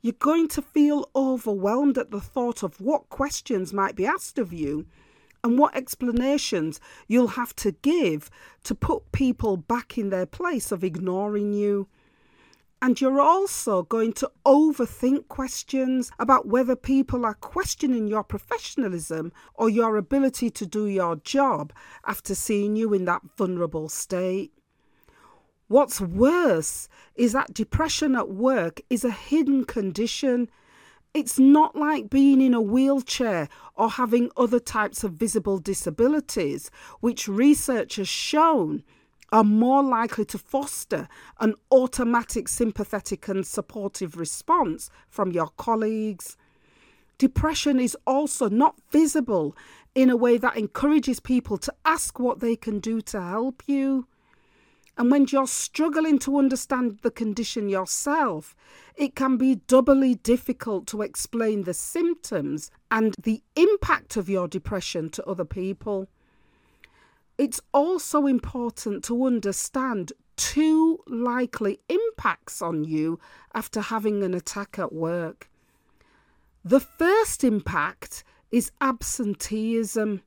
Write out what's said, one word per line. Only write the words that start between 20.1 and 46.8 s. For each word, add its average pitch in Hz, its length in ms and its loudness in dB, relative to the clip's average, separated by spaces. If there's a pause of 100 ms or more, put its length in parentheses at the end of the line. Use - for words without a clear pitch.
to - 160 -8
do 214 220 -4
your 185 300 0
job 196 560 0 (340)
after - 260 -6
seeing 208 420 -2
you 220 160 0
in 190 140 0
that 175 160 -2 (160)
vulnerable 175 500 -2
state. 185 640 -4 (1160)
What's 269 340 4
worse 208 880 2 (260)
is 233 180 2
that 269 200 -2
depression 294 600 0
at 233 140 -2
work 202 600 0
is 247 160 0
a 233 60 0
hidden 277 520 0
condition. 233 840 -2 (640)
It's - 240 -2
not 285 380 8
like 294 340 -2
being 277 320 6
in 254 140 6
a 226 60 0
wheelchair 240 840 0 (280)
or 220 160 0
having 240 440 0
other 240 240 2
types - 440 -4
of 190 100 -4
visible 196 460 -2
disabilities, 190 1120 -2 (280)
which - 280 -2
research 240 680 2
has 196 120 -4
shown 294 760 2 (500)
are 220 120 6
more 240 360 6
likely 226 440 0
to - 120 -12
foster - 720 -6 (320)
an 220 160 2 (160)
automatic 247 800 2
sympathetic 208 800 -4
and 190 180 -4
supportive 196 720 -8
response 196 720 -2 (180)
from 185 240 -4
your 165 240 -2
colleagues. 220 800 -4 (840)